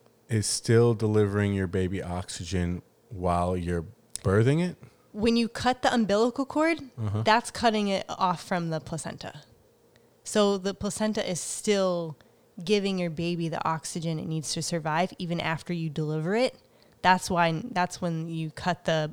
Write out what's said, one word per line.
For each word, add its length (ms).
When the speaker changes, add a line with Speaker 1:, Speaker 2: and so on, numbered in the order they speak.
Speaker 1:
is 180
still 480
delivering 600
your 140
baby 340
oxygen 800
while 460
you're 280
birthing 420
it? 100
Speaker 2:
When 240
you 120
cut 340
the 120
umbilical 500
cord, 360
Speaker 1:
Uh-huh. 240
Speaker 2:
that's 300
cutting 360
it 200
off 340
from 280
the 100
placenta. 640
So 340
the 160
placenta 540
is 120
still 760
giving 340
your 120
baby 380
the 160
oxygen 540
it 80
needs 280
to 80
survive 560
even 200
after 340
you 180
deliver 440
it. 220
That's 280
why, 400
that's 320
when 260
you 220
cut 360
the 260